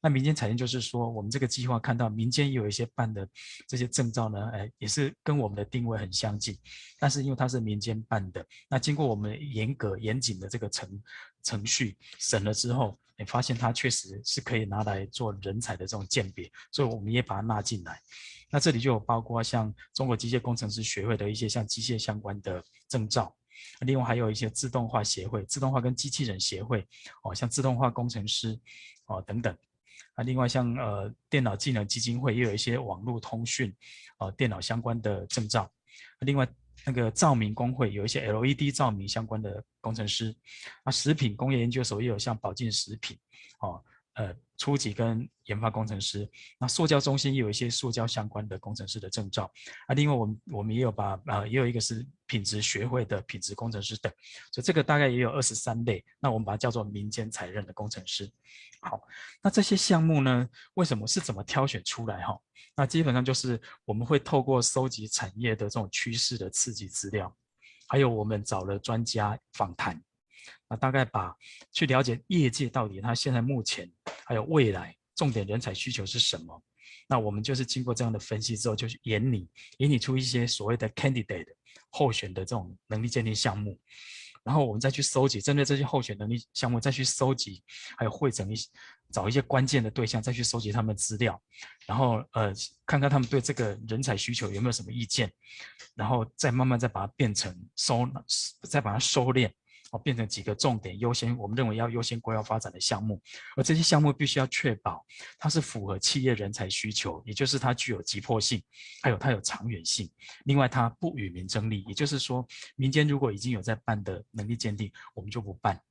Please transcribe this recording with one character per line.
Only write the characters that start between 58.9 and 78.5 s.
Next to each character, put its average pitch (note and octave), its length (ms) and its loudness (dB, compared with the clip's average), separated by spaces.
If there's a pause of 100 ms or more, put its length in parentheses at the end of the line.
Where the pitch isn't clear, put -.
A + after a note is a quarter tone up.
那 G3+ 80 6
这 - 120 4
些 G3 160 4
项 E3+ 240 6
目 D#3+ 200 6
呢， B2 260 4 (260)
为 F3+ 100 2
什 C3 140 2
么 G#2+ 80 -4
是 - 140 0
怎 - 140 -4
么 F#2+ 100 -6
挑 C3+ 240 2
选 F#2 160 -6
出 - 240 -6
来 F#2+ 160 -6
哈？ G2 140 -6 (380)
那 C#3 100 4
基 D#3+ 180 2
本 C#3 100 4
上 B2 100 2
就 C3 100 2
是 B2 260 0 (260)
我 A2 80 -2
们 A2+ 120 -2
会 D3+ 120 4
透 C3+ 240 4
过 C3 200 4
收 C3 280 2
集 G#2+ 180 -8
产 - 280 -2
业 A2+ 200 0
的 G#2+ 100 -4
这 G#2 140 -4
种 G2+ 120 -2
趋 - 220 -2
势 A#2+ 240 0
的 G2 120 -6
刺 - 240 -2
激 G#2+ 140 -8
资 - 240 -6
料， F#2+ 240 -2 (520)
还 C3 120 4
有 C3+ 100 6
我 G#2+ 140 0
们 G#2+ 200 0
找 F#2+ 180 -2
了 G2 180 -2
专 A2+ 260 -2
家 G#2+ 320 0 (160)
访 F#2 220 -2
谈， E2 260 -4 (680)
那 A#2 80 -6
大 C3 140 2
概 C3 160 4
把， F#2 300 -2 (360)
去 - 140 2
了 C3 160 6
解 B2+ 260 2
业 D#3+ 220 6
界 B2 200 -2
到 A#2 180 0
底 F#2+ 120 -8
它 A2+ 140 -2
现 C3 180 0
在 B2 80 4
目 B2 220 0
前 F2+ 300 -6 (340)
还 - 80 -2
有 G#2+ 120 0
未 C#3+ 260 6
来 F2 240 -6 (200)
重 D3 160 2
点 A2 140 0
人 G#2+ 160 -2
才 - 100 -6
需 G#2+ 200 -6
求 G2+ 120 -4
是 F#2+ 140 -6
什 - 240 2
么。 D#2+ 180 -18 (480)
那 C3 120 4
我 G#2+ 100 0
们 G#2+ 140 -2
就 C3+ 100 -2
是 C3 100 0
经 B2+ 200 -2
过 A#2+ 100 0
这 A#2+ 100 0
样 A#2 80 0
的 G#2+ 60 -2
分 G#2+ 240 -4
析 A2 160 -2